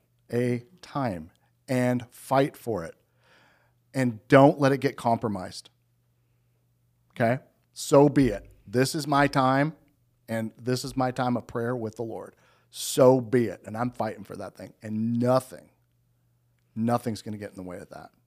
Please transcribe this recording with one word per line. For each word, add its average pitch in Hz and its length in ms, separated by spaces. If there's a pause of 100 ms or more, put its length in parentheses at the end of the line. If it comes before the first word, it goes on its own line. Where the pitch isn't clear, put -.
(320)
a 120 320 (180)
time 95 500 (360)
and 123 440
fight - 460
for 101 260
it. 80 120 (1000)
And 123 320
don't 143 320
let 135 120
it 139 80
get 131 180
compromised. 104 720 (1400)
Okay? 123 300 (320)
So 147 360
be 135 200
it. 98 200 (160)
This 123 300
is 147 100
my 143 220
time, 139 480 (520)
and 113 300
this 123 260
is 127 140
my 131 140
time 123 260
of 110 80
prayer 120 300
with 110 220
the 120 40
Lord. 98 320 (380)
So 131 500
be 120 240
it. 90 220
And 107 100
I'm 123 140
fighting 107 320
for 95 140
that 95 180
thing. 95 260
And 113 380
nothing, 123 500 (1080)
nothing's 117 460
gonna 107 160
get 101 140
in - 40
the 95 60
way 90 160
of 78 120
that. - 200 (180)